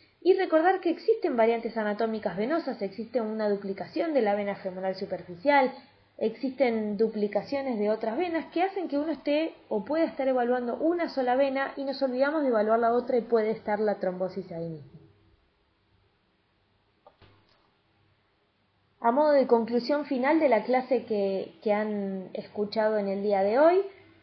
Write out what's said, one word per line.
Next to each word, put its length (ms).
Y 140
recordar 460
que 100
existen 460
variantes 400
anatómicas 600
venosas, 460
existe 380
una 280
duplicación 680
de 80
la 120
vena 220
femoral 400
superficial, 760
existen 800
duplicaciones 840
de 120
otras 260
venas 300
que 160
hacen 260
que 100
uno 140
esté 420
o 160
pueda 200
estar 220
evaluando 500
una 320
sola 280
vena 400
y 80
nos 180
olvidamos 400
de 60
evaluar 320
la 140
otra 240
y 20
puede 300
estar 280
la 220
trombosis 500
ahí 180
mismo. 300
A 140
modo 180
de 160
conclusión 600
final 340
de 80
la 160
clase 400
que, 580
que 100
han 600
escuchado 640
en 80
el 160
día 200
de 180
hoy 220